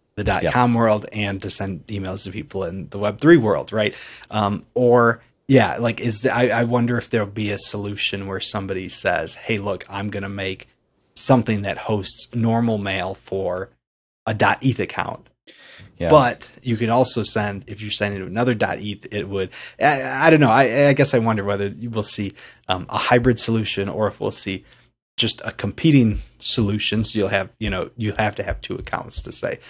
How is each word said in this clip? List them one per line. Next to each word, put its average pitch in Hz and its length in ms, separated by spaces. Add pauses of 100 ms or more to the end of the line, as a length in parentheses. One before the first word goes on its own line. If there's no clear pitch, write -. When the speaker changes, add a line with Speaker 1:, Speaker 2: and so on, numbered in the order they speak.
(160)
Speaker 1:
the 104 80
Speaker 2:
Yep. 92 180
Speaker 1:
dot 82 100
com 123 220
world 110 380
and 101 300
to 98 80
send 98 360
emails 95 380
to 95 80
people 95 320
in 90 240
the - 100
Web 104 200
three 165 180
world, 101 360
right? 107 220 (360)
Um, 104 340 (100)
or, 120 480 (240)
yeah, 110 300
like, 113 240
is 110 220
the, 123 120
I, 123 140 (120)
I 120 40
wonder 120 340
if - 120
there'll 107 180
be 104 220
a 101 80
solution 101 680
where 95 140
somebody 95 480
says, 82 460
"Hey, - 240
look, 98 300
I'm 101 200
gonna 101 200
make 98 400 (460)
something 113 480
that 98 140
hosts - 580
normal 113 440
mail 95 360
for 95 540 (580)
a 113 80
dot 107 280
eth 127 180
account." - 480 (720)
Speaker 2:
Yeah. 85 120
Speaker 1:
But 131 400 (120)
you 120 140
could 110 120
also 120 340
send, 104 440
if 101 140
you're 107 100
sending 101 300
to 92 60
another 117 280
dot 101 240
eth, 104 340
it 101 160
would, 95 220 (300)
I, 135 460
I 165 40
don't 156 100
know. 131 100
I, 131 380
I 139 40
guess 135 220
I 127 40
wonder 113 260
whether 101 220
you 110 240
will 110 120
see, 101 320 (340)
um, 92 200
a - 100
hybrid 123 400
solution 104 500
or 104 200
if - 120
we'll 104 100
see 95 340 (520)
just - 280
a - 80
competing 117 680 (200)
solution. 107 640
So - 140
you'll 98 100
have, 98 300
you 107 120
know, 92 260
you'll 104 200
have 107 200
to 104 60
have - 180
two - 140
accounts - 480
to - 100
say, - 380